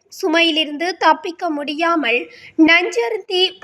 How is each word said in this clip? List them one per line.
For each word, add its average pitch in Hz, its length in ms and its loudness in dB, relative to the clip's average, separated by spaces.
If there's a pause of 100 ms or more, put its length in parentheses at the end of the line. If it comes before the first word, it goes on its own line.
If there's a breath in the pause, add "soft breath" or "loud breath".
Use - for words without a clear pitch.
(120)
சுமையிலிருந்து 320 840 -2
தப்பிக்க 381 540 0
முடியாமல் 294 680 -2 (380 loud breath)
நஞ்சருந்தி 359 840 2 (220)